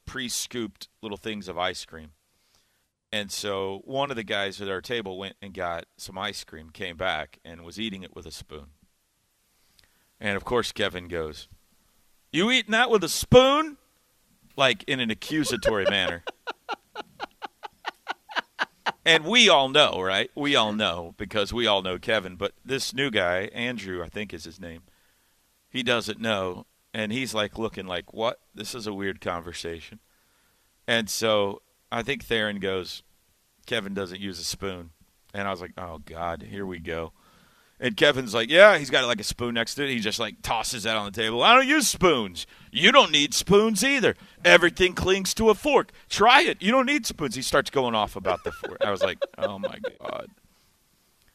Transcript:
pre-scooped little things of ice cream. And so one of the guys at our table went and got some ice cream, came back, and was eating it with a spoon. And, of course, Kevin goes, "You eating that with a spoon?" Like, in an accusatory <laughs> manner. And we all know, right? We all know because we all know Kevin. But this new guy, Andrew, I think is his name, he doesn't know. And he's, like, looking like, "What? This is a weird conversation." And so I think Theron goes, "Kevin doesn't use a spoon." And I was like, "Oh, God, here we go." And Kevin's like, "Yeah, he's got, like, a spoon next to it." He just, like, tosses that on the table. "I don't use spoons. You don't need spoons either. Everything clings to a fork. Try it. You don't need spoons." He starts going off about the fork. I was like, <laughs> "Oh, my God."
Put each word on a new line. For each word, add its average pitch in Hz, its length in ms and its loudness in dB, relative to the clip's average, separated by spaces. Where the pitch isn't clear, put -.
pre-scooped 120 840 -8
little 104 160 -10
things 104 320 -10
of 85 80 -10
ice 90 260 -4
cream. 78 280 -18
And 104 180 -6
so 98 540 -6
one 139 280 -4
of 127 40 -10
the 113 80 -6
guys 98 380 -4
at 98 80 -6
our 95 100 -4
table 95 380 -8
went 98 240 -12
and 98 120 -16
got 87 320 -6
some 95 200 -16
ice 101 280 -8
cream, 80 240 -20
came 87 260 -12
back, 82 480 -4
and 82 220 -18
was 87 140 -14
eating 98 240 -8
it - 120 -18
with 90 100 -16
a 80 60 -16
spoon. 73 360 -16
And, 101 160 -2
of 90 80 -10
course, 120 260 0
Kevin 90 380 -4
goes, 80 400 -8
"You 180 180 2
eating 240 220 0
that 233 180 2
with 214 140 4
a 156 60 -2
spoon?" 277 680 6
Like, 127 280 2
in 131 180 -2
an 113 100 -2
accusatory 110 760 -2
<laughs> 95 40 0
manner. 90 340 0
And 160 200 6
we 220 240 6
all 139 200 6
know, 131 320 4
right? 95 320 0
We 143 220 0
all 110 160 4
know 90 460 -2
because 101 340 -4
we 117 160 -2
all 101 140 2
know 92 180 -4
Kevin. 92 360 -2
But 92 180 -4
this 131 300 -6
new 135 180 -2
guy, 95 420 0
Andrew, 104 480 -8
I 85 60 -10
think 101 260 -10
is 82 120 -12
his 85 140 -18
name, 85 240 -16
he 127 140 -4
doesn't 110 360 -2
know. 95 460 -2
And 107 200 -4
he's, 117 240 -4
like, 107 240 -4
looking 104 260 -8
like, 90 280 -8
"What? 110 260 -4
This 104 180 -12
is 117 140 -12
a 107 60 -4
weird 95 280 -6
conversation." 85 800 -10
And 117 200 0
so 104 540 0
I 117 100 -4
think 117 220 -6
Theron 107 360 -2
goes, 95 440 -6
"Kevin 101 260 -6
doesn't 95 260 -6
use 95 200 -10
a 85 40 -12
spoon." 90 460 -8
And 101 160 -6
I 98 40 -2
was 87 100 -6
like, 90 160 -12
"Oh, 85 220 -12
God, 82 420 -8
here 101 240 -10
we 92 140 -8
go." 82 340 -8
And 123 160 -4
Kevin's 131 380 2
like, 117 160 0
"Yeah, 185 300 10
he's 139 100 -6
got, 131 160 2
like, 120 140 0
a 104 40 -8
spoon 120 300 -4
next 117 220 -2
to 143 80 -4
it." 139 80 -2
He 123 80 -2
just, 104 180 -2
like, 107 240 -6
tosses 117 400 -4
that 110 160 0
on 104 80 -4
the 101 60 -10
table. 110 320 0
"I 214 100 8
don't 262 140 6
use 285 200 2
spoons. 113 600 0
You 170 200 6
don't 240 200 8
need 147 240 2
spoons 208 480 4
either. 254 320 2
Everything 175 520 6
clings 185 400 0
to 220 160 6
a - 20 8
fork. 254 380 2
Try 240 320 8
it. - 180 0
You 185 120 2
don't 254 160 4
need 285 180 0
spoons." 131 300 -4
He 131 80 -6
starts - 260 2
going 127 240 2
off 107 220 0
about 92 280 -2
the - 80 -6
fork. - 300 -10
I 107 80 0
was 98 140 -2
like, 92 160 0
<laughs> - 80 -20
"Oh, 98 220 -4
my - 180 -8
God." - 260 -8